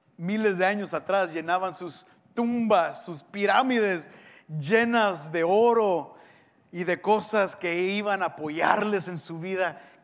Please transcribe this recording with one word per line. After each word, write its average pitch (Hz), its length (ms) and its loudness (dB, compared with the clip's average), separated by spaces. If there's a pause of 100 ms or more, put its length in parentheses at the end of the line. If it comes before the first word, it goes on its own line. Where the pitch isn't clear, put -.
(180)
miles 202 400 0
de 185 80 4
años 202 260 -2
atrás 180 400 0
llenaban 170 420 -2
sus 170 320 -12 (280)
tumbas, 226 720 0
sus 160 160 -12
pirámides 202 880 2 (500)
llenas 202 720 2
de 165 100 0
oro 202 760 2 (540)
y 175 140 -6
de 175 160 -2
cosas 202 560 0
que 180 380 -2
iban 202 280 -2
a 170 40 -2
apoyarles 170 840 -2
en 180 80 -8
su 165 220 -10
vida 180 420 -4 (240)